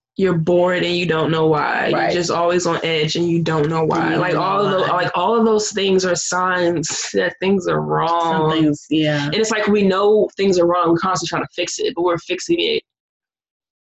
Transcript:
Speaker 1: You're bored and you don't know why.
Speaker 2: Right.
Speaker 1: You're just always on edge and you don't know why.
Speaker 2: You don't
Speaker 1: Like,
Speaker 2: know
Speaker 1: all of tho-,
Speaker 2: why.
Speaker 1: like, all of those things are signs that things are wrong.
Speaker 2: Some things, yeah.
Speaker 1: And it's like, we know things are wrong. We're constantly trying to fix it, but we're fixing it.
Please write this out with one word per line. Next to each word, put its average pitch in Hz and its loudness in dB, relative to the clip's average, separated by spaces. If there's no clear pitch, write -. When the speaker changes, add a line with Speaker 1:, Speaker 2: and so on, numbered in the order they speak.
Speaker 1:
You're 185 0
bored 175 2
and 175 -2
you 180 -2
don't 160 0
know 160 2
why. 135 0
Speaker 2:
Right. - 0
Speaker 1:
You're - -
just 175 0
always 175 0
on 165 -2
edge 156 -2
and 170 0
you 170 2
don't 160 0
know 160 0
why. 156 0
Speaker 2:
You 165 -2
don't 160 0
Speaker 1:
Like, - 0
Speaker 2:
know - 0
Speaker 1:
all 196 0
of 190 0
tho-, 190 0
Speaker 2:
why. 175 0
Speaker 1:
like, 170 -4
all 190 0
of 220 4
those 214 2
things 190 0
are 175 0
signs 175 -2
that 185 -2
things 190 0
are 156 0
wrong. 160 0
Speaker 2:
Some - -
things, 156 0
yeah. 151 0
Speaker 1:
And 151 -4
it's 220 0
like, 214 -2
we 208 4
know 196 4
things 190 2
are 170 4
wrong. 170 2
We're 170 4
constantly 175 -2
trying 160 -4
to - -20
fix - -6
it, 139 -2
but 170 -4
we're 175 0
fixing 170 -4
it. 76 -2